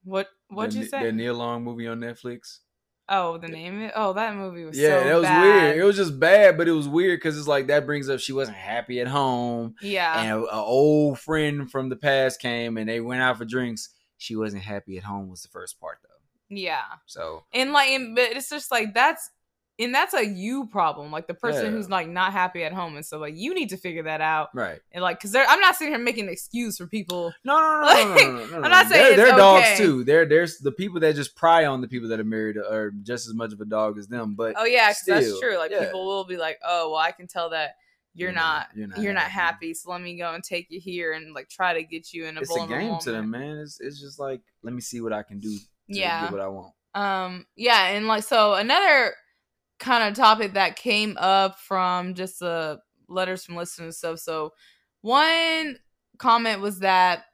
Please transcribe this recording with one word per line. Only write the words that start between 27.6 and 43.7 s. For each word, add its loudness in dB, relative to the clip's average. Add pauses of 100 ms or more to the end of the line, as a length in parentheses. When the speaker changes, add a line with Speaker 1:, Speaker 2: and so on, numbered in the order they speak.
Speaker 2:
no, 2
Speaker 1:
<laughs> -
Like, 8
Speaker 2:
no, 0
no, 6
no, -8
no, -12
Speaker 1:
I'm 2
not 10
Speaker 2:
no. -4
Speaker 1:
saying 8
Speaker 2:
They're, 10
Speaker 1:
it's 10
Speaker 2:
they're 10
dogs, 12
Speaker 1:
okay. 4
Speaker 2:
too. 4
They're, 6
there's 2
the -2
people -6
that 4
just -8
pry 6
on -2
the -8
people -8
that -4
are -4
married -4
are -4 (120)
just -8
as -12
much -6
of -16
a -10
dog -2
as -16
them. -6
But -4
Speaker 1:
Oh, -2
yeah, 4
'cause 0
that's 4
Speaker 2:
still, -4
Speaker 1:
true. -2
Like, -4
Speaker 2:
yeah. -2
Speaker 1:
people -8
will -6
be -10
like, -6
"Oh, -4
well, -2
I 0
can -20
tell -6
that -6 (420)
you're -8
Speaker 2:
You're -8
not, -2
Speaker 1:
not, -18
Speaker 2:
you're -10
not -12
Speaker 1:
you're -2
not 0
Speaker 2:
happy. -4
Speaker 1:
happy, -10
so -14
let -10
me -12
go -8
and -12
take -10
you -14
here -8
and, -10
like, -14
try -2
to -4
get -16
you -12
in -14
a -10
Speaker 2:
It's -10
a -2
Speaker 1:
vulnerable -6
Speaker 2:
game -6
to -8
them, -6
Speaker 1:
moment." -10 (120)
Speaker 2:
man. -14
It's, -18